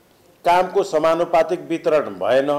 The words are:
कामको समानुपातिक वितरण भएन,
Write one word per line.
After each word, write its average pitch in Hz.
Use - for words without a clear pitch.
कामको 185
समानुपातिक 165
वितरण 151
भएन, 123